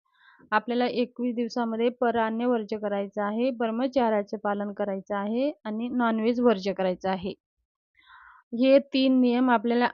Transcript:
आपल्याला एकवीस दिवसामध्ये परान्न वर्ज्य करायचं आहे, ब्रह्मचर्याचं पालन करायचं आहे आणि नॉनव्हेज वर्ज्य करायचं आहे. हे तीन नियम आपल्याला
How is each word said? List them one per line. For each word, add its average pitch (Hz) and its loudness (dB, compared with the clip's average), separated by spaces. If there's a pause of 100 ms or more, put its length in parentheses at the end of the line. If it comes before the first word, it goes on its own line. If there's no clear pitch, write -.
(520)
आपल्याला 233 0
एकवीस 240 -4
दिवसामध्ये 233 -2
परान्न 226 0
वर्ज्य 226 -2
करायचं 202 -4
आहे, 220 -2
ब्रह्मचर्याचं 226 -2
पालन 202 -4
करायचं 202 -6
आहे 226 -2 (120)
आणि 220 -6
नॉनव्हेज 233 0
वर्ज्य 202 2
करायचं 190 -2
आहे. 190 -4 (1300)
हे 269 8
तीन 262 2
नियम 247 4
आपल्याला 233 2